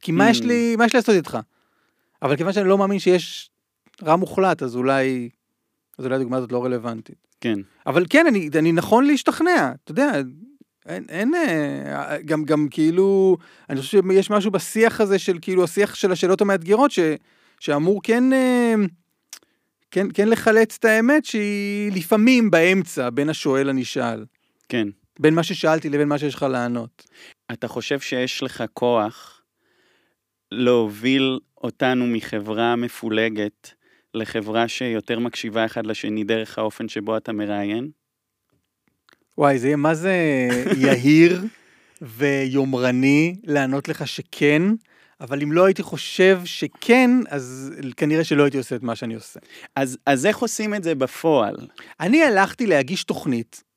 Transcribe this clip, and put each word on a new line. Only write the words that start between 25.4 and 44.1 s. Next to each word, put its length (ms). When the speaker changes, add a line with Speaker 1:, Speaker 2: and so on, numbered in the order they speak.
Speaker 1:
ששאלתי 460
לבין 200
מה 100
שיש 160
לך 80
לענות. 640
Speaker 2:
אתה 160
חושב 320
שיש 420
לך 220
כוח 680
להוביל 840
אותנו 480
מחברה 720
מפולגת 960
לחברה 540
שיותר 500
מקשיבה 460
אחד 220
לשני 380
דרך 340
האופן 300
שבו 280
אתה 160
מראיין? 580
Speaker 1:
וואי, 200
זה 80
יהיה 100
מה 180
זה 200
Speaker 2:
<laughs> 360
Speaker 1:
יהיר 560
ויומרני 1400
לענות 440
לך 200
שכן, 540